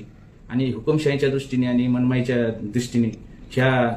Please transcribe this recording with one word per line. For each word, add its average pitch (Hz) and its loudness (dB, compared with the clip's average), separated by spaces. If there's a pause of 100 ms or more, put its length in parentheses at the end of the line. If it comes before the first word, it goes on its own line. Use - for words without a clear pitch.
(500)
आणि 127 0
हुकुमशाहीच्या 139 0
दृष्टीने 131 0
आणि 123 2
मनमाईच्या 123 2 (260)
दृष्टीने 117 0 (440)
ह्या 127 2